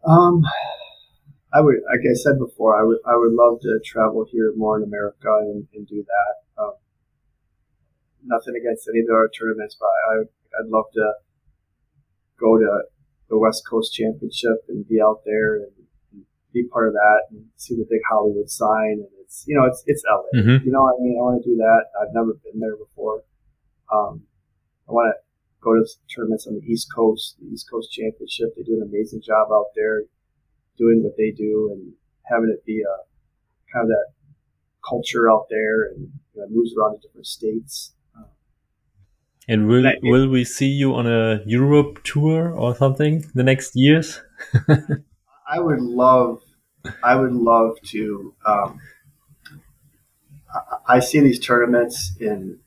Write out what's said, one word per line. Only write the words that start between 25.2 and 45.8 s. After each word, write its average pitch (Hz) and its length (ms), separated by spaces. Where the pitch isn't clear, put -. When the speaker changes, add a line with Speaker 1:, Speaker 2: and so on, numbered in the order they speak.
Speaker 1:
go 113 120
to 113 80
s-, - 160
tournaments 110 320
on 110 80
the 104 120
East 113 280
Coast, 110 460
the - 80
East 113 220
Coast 113 220
Championship. 113 640
They 110 60
do 113 120
an 107 140
amazing 107 360
job 107 280
out 104 140
there 107 280
doing 117 260
what 104 140
they 110 140
do 107 420
and 95 200
having 113 260
it 101 160
be 110 140
a, 98 140
kind - 120
of 110 40
that 110 180
culture 117 440
out 107 200
there, 110 340
and, - 260
you 107 60
know, 101 40
it 101 60
moves 113 260
around 107 240
to - 60
different - 200
states. - 680
Um, 110 80
Speaker 2:
And 107 220
will, 123 140
Speaker 1:
that 131 200
Speaker 2:
will 127 260
we 127 160
see 135 220
you 135 280
on 120 120
a 113 400
Europe 143 580
tour 160 480
or 120 220
something 151 500
the 127 80
next 131 320
years? 147 460
<laughs> - 140
Speaker 1:
I 156 120
would 151 220